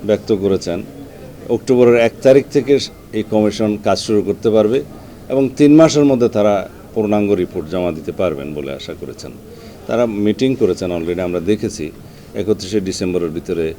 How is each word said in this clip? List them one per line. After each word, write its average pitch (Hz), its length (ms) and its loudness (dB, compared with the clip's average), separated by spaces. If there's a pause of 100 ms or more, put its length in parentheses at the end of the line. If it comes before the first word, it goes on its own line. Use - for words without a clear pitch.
ব্যক্ত 104 320 0
করেছেন 92 480 -2 (640)
অক্টোবরের 120 460 4
এক 117 160 4 (100)
তারিখ 135 300 6
থেকে 135 280 2 (340)
এই 107 160 -2
কমিশন 107 540 0
কাজ 98 160 2
শুরু 104 220 0
করতে 98 280 -2
পারবে 110 340 2 (460)
এবং 135 280 0
তিন 147 180 6
মাসের 151 300 6
মধ্যে 120 240 4
তারা 101 400 0 (240)
পূর্ণাঙ্গ 104 380 0
রিপোর্ট 90 380 -2
জমা 90 220 -2
দিতে 80 200 -8
পারবেন 76 420 -4
বলে 69 200 -8
আশা 69 260 -12
করেছেন। - 320 -14 (560)
তারা 117 180 0
মিটিং 107 500 0
করেছেন 92 440 -2
already, 85 220 -4
আমরা 87 180 -4
দেখেছি, 92 520 -4 (420)
একত্রিশে 101 460 -4
ডিসেম্বরের 90 500 -4
ভিতরে 82 500 -6